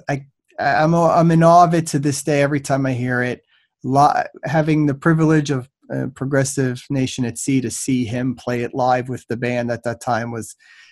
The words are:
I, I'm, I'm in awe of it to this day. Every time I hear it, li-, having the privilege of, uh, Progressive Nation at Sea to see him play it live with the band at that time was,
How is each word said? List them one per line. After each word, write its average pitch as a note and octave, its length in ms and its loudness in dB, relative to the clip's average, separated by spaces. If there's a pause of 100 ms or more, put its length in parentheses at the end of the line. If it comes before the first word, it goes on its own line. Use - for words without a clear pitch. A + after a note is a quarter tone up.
I, C#3 180 -6 (320)
I'm, C#3+ 360 2
I'm E3+ 360 4
in E3 120 4
awe E3+ 220 8
of E3+ 100 4
it E3 140 0
to D#3 100 -2
this C#3+ 240 -2
day. D3 200 0
Every C#3+ 180 0
time C#3 260 -2
I C3 60 -2
hear B2 300 -2
it, B2 200 -6 (400)
li-, C#3 420 2 (200)
having D#3 420 0
the C#3 80 0
privilege D#3 560 2
of, B2+ 180 -6 (240)
uh, C3+ 220 -6
Progressive C3+ 760 -2
Nation C3 360 -4
at A2+ 140 -6
Sea C3+ 220 0
to A#2+ 100 -4
see B2+ 340 -4
him B2 300 -4
play A#2+ 280 -6
it A#2 120 -8
live B2+ 340 0
with A#2+ 200 -10
the A#2 80 -6
band A#2+ 340 -4
at A#2 140 -6
that A#2 160 -6
time A#2+ 300 -4
was, A2+ 240 -12 (380)